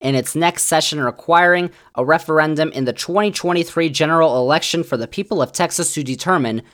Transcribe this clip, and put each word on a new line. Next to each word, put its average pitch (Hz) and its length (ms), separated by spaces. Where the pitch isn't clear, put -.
in 135 160
its 131 180
next 170 300
session 156 360
requiring 175 720
a 127 100
referendum 156 680
in 135 120
the 123 80
twenty 202 380
twenty-three 170 600
general 156 480
election 151 440
for 143 140
the 113 100
people 190 340
of 127 120
Texas 170 420
to 151 80
determine 127 600